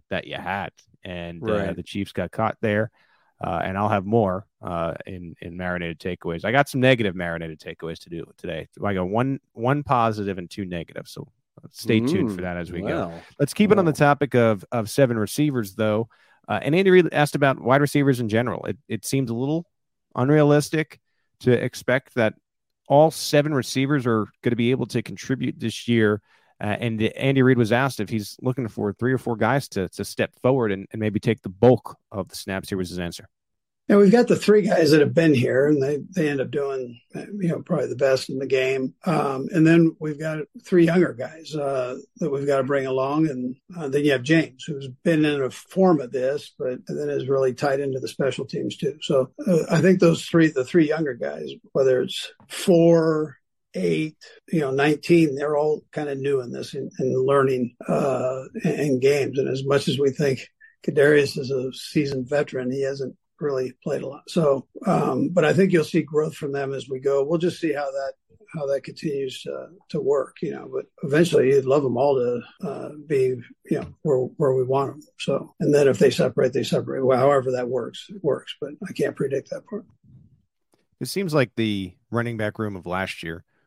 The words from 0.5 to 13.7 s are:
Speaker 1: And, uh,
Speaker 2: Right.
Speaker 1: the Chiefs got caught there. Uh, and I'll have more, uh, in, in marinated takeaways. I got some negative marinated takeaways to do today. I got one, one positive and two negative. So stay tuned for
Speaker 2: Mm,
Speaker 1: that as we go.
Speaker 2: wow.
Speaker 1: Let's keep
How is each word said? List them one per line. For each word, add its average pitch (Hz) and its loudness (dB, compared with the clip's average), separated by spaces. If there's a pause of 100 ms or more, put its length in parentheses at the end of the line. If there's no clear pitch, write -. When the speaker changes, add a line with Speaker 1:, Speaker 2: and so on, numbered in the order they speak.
Speaker 1:
And, 85 -12
uh, 110 -4
Speaker 2:
Right. 98 -4
Speaker 1:
the 87 -10
Chiefs - -8
got 90 -6
caught - -4
there. 107 -2 (500)
Uh, 87 -4
and 95 -6
I'll 104 0
have 101 0
more, 104 0 (140)
uh, 85 -4 (120)
in, 90 -14
in 87 -14
marinated 90 -6
takeaways. 87 -6
I 107 -2
got 143 4
some 127 -4
negative 117 2
marinated 82 -8
takeaways 82 -12
to - -20
do 82 -10 (100)
today. 80 -10 (160)
I 101 -2
got 92 -2
one, 127 -2 (120)
one 131 -2
positive 107 0
and 87 -10
two 98 -8
negative. 87 -10
So - -16 (440)
stay 113 0
tuned 135 0
for 92 -8
Speaker 2:
Mm, 90 -6
Speaker 1:
that 87 -6
as 87 -8
we 87 -8
go. 113 -4
Speaker 2:
wow. 85 -16 (180)
Speaker 1:
Let's 143 -2
keep 208 4